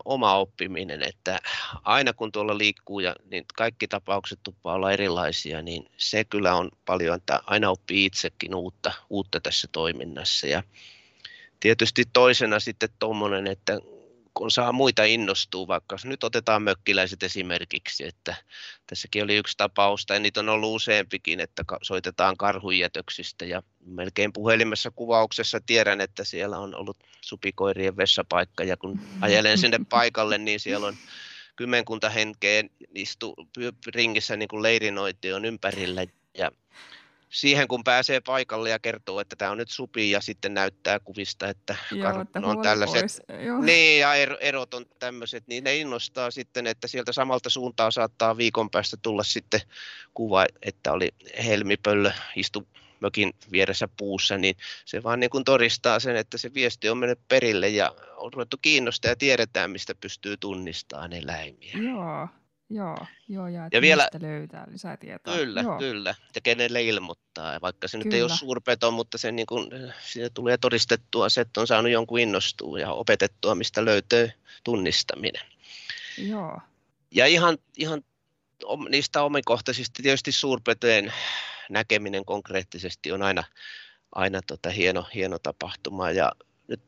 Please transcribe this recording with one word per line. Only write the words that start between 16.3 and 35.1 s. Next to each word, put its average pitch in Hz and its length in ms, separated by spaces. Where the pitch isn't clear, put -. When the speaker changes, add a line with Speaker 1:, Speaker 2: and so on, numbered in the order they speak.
Speaker 1:
mökkiläiset 95 600
esimerkiksi, 90 840
että - 280
tässäkin - 380
oli 104 120
yksi - 200
tapaus, 101 500
tai 101 140
niitä 104 200
on 107 80
ollut 110 280
useampikin, 101 640
että 82 260
ka-, - 160
soitetaan 92 540
karhunjätöksistä, 92 1080
ja 90 180
melkein 95 460
puhelimessa 110 580
kuvauksessa 113 760
tiedän, 104 340
että 98 240
siellä 95 340
on 98 160
ollut 101 220
supikoirien 95 760
vessapaikka, 90 680
ja 92 120
kun 98 240
ajelen 107 380
sinne 117 300
Speaker 2:
<laughs> - 20
Speaker 1:
paikalle, 113 480
niin 104 220
siellä 104 260
on 101 80
kymmenkunta 113 520
henkeä 107 540
istu 98 400
py-, 120 360
ringissä 113 420
niin 107 120
kuin 107 140
leirinoitioon 101 800